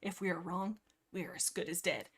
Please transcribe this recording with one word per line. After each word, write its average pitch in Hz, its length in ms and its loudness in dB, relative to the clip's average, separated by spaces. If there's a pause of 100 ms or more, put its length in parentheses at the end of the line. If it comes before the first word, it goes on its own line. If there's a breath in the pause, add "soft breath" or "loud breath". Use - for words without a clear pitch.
If 196 200 -2
we 196 80 2
are 170 100 2
wrong, 185 380 0 (340)
we 185 140 -2
are - 100 -8
as - 140 2
good - 180 0
as 170 140 -2
dead. 131 360 0